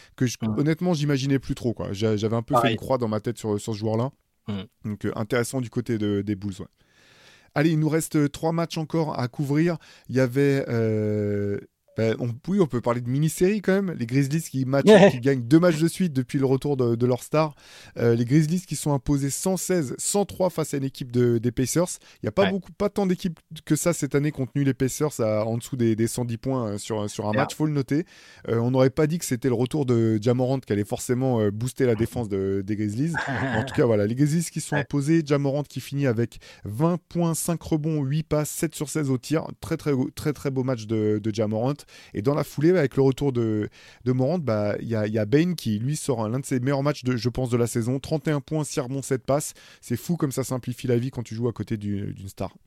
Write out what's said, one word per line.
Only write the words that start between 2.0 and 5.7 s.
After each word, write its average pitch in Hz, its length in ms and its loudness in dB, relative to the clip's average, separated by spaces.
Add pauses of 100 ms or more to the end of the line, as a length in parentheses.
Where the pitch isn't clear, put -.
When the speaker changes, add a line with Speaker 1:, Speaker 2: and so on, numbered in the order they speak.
Speaker 1:
j'avais 107 220 0
un 117 60 -2
peu 143 100 -4
fait 120 80 6
Speaker 2:
Pareil. 117 120 2
Speaker 1:
une 104 40 -4
croix 131 200 -2
dans 117 120 -2
ma 107 100 -2
tête - 180 -6
sur, 104 220 -2
sur 113 140 -6
ce 101 60 -6
joueur-là. 113 320 -2 (360)
Speaker 2:
Mm. 101 140 -6 (240)
Speaker 1:
Donc, 104 200 -6
euh, 101 100 -2
intéressant 120 440 -2
du 117 100 -6
côté 120 280 -4